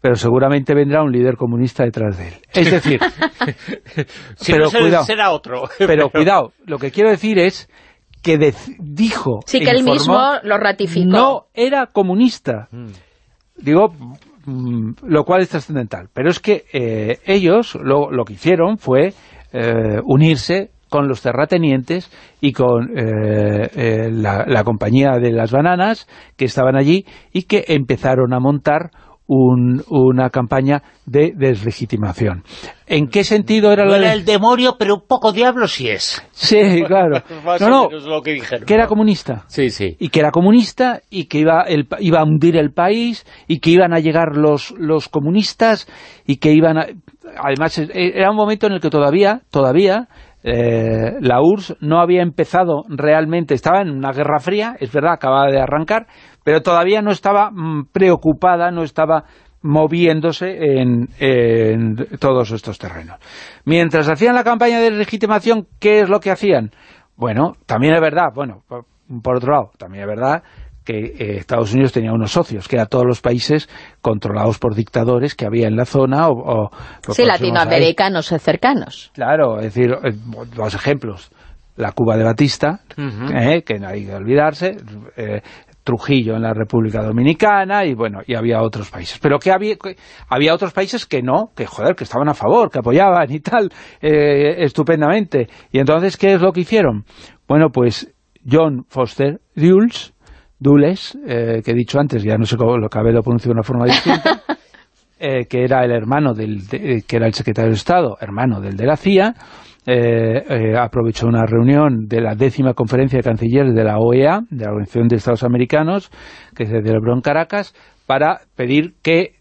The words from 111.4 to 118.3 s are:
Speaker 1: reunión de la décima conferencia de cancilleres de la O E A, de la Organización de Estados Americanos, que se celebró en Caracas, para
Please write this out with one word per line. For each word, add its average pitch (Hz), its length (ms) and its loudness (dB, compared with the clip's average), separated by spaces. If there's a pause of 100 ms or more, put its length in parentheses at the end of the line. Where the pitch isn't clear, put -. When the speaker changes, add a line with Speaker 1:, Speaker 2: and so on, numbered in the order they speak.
Speaker 1:
reunión 117 640 2
de 117 120 -2
la 107 140 -2
décima 131 400 0
conferencia 131 440 0
de 120 40 0
cancilleres 117 520 0
de 113 100 2
la 107 140 0
O 117 140 2
E 135 160 4
A, 190 120 0 (100)
de 120 160 -8
la 104 60 -6
Organización 107 360 -2
de 117 80 4
Estados 117 280 -2
Americanos, 151 640 0 (440)
que 117 120 -6
se 110 160 -2
celebró 110 320 0
en 123 80 -2
Caracas, 165 500 -2 (340)
para 147 340 0 (140)